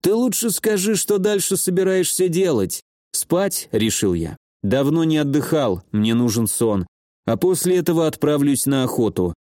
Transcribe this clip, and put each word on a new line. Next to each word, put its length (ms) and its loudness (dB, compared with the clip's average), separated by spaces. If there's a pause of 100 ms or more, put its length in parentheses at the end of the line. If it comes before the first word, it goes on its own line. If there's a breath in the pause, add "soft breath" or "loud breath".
Ты 120 2
лучше 360 0
скажи, 460 0
что 220 0
дальше 400 0
собираешься 680 0
делать?» 540 0 (300)
«Спать», 600 -2
решил 420 0
я. 220 -6 (260)
«Давно 420 2
не 140 2
отдыхал, 720 0
мне 240 2
нужен 320 2
сон. 400 0 (400)
А 100 0
после 420 0
этого 280 2
отправлюсь 600 0
на 180 0
охоту». 500 0 (140)